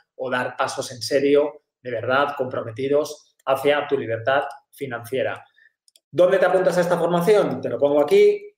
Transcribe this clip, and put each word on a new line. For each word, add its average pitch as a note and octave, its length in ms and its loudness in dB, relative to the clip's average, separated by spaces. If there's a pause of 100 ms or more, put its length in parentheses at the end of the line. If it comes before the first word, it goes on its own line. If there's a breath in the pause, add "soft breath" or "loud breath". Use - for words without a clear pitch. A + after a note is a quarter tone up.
(140)
o C3 160 -8
dar B2 260 -4
pasos C3 360 -6
en B2 100 -14
serio, C#3+ 640 2 (180)
de B2+ 80 -12
verdad, B2+ 480 -2
comprometidos B2+ 1000 -4 (100)
hacia C#3+ 400 0
tu C#3 100 0
libertad A#2+ 460 -2 (280)
financiera. A#2 720 -6 (680 soft breath)
¿Dónde F3+ 260 2
te F#3 80 2
apuntas F#3 320 2
a F3+ 40 2
esta F3 180 0
formación? E3+ 600 2
Te - 100 -8
lo - 100 -6
pongo C#3+ 240 2
aquí. G#3 420 4 (120)